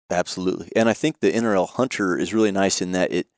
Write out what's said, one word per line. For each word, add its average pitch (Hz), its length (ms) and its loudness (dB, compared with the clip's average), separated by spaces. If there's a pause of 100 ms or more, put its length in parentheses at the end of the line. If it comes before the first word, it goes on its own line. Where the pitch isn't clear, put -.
(100)
Absolutely. 90 640 -4
And 113 140 2
I 110 40 4
think 151 280 -4
the 98 120 2
N 117 120 0
R 107 100 0
L 90 120 2
Hunter 104 520 -2
is 90 160 -2
really 110 160 4
nice 98 320 0
in 90 100 -4
that 92 200 0
it 85 260 -2